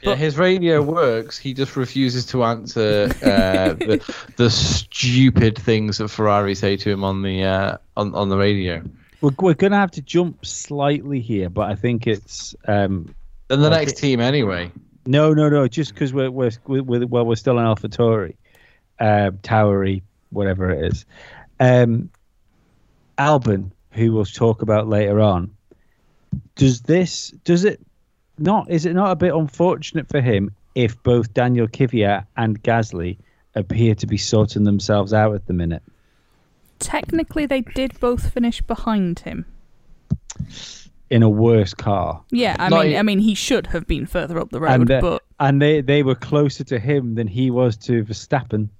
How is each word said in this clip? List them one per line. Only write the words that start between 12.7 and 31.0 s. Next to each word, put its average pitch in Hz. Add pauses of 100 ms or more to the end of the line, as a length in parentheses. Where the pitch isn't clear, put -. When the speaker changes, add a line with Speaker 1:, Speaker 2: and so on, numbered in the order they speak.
Speaker 1:
And 139
the 151
Speaker 3:
I 160
Speaker 1:
next 139
Speaker 3:
thi- 143
Speaker 1:
team 127
anyway. 104 (360)
Speaker 3:
No, 147
no, 151
no. 143
Just 147
'cause 135
we're, 131
we're, 127 (160)
we're, 127
well, 120
we're 117
still 123
in 117
AlphaTauri, 110 (680)
uh, 104 (120)
Tauri, 98 (280)
whatever 92
it 78
is. - (540)
Um, 123 (1080)
Albon, 117 (220)
who 113
we'll 107
talk 113
about 110
later 104
on, 92 (1040)
does 127
this, 170 (140)
does 175
it 208 (580)
not, 180
is 165
it 170
not 190
a -
bit 175
unfortunate 160
for 147
him 104 (240)
if 120